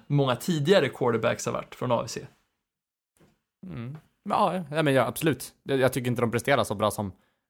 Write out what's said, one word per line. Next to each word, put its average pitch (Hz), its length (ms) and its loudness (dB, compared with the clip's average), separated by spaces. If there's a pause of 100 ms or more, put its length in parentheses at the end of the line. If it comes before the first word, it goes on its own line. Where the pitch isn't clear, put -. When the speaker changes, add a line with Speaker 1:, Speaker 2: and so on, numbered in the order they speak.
Speaker 1:
många 139 300 2
tidigare 156 520 2
quarterbacks 117 580 0
har 120 60 -4
varit - 220 -8
från 127 180 -2
A 117 120 0
F 120 60 -12
C. - 160 -10 (1400)
Speaker 2:
Mm. 135 300 -10 (340)
Ja, 185 400 0
ja, 156 120 -2
men 143 120 2
ja, 127 120 6
absolut. 127 460 -2 (100)
Jag, 135 160 -2
jag 127 140 4
tycker 127 180 -2
inte 120 120 0
de 117 80 0
presterar 120 340 2
så 107 100 -4
bra 104 160 2
som 101 220 -4 (380)